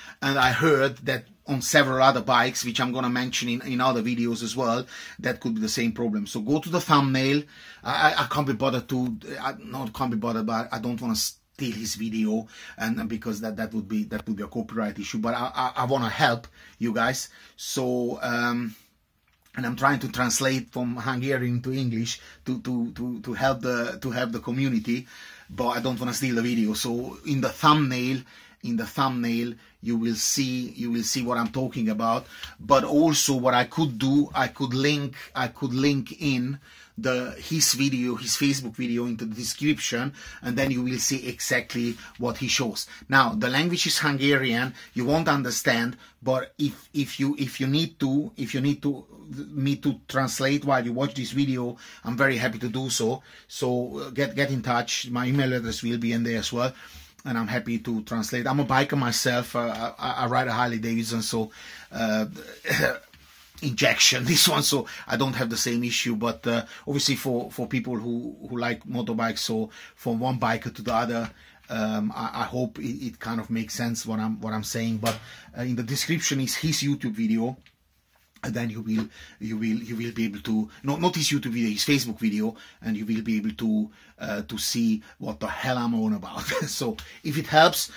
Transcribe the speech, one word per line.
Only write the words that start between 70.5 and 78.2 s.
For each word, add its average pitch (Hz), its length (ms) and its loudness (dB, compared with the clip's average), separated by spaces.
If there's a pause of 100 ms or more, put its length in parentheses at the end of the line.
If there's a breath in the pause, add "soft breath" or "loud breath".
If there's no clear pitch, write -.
to - 80 -12
the 117 100 -2
other, 117 380 0 (400 loud breath)
um, 107 440 0
I, 120 260 -4
I - 20 -2
hope 123 340 -4
it, 131 300 -6
it - 120 -10
kind 113 200 -4
of 107 100 -8
makes 113 240 -4
sense 117 320 -4
what 110 140 -2
I'm, 110 200 -2
what 110 140 -4
I'm 107 100 -4
saying. 113 340 -2
But, 110 200 0 (400 loud breath)
uh, 120 60 -4
in 123 120 -2
the 120 80 -2
description 135 580 0
is 127 140 -2
his 156 280 0
YouTube 135 300 0
video, 113 440 0 (840)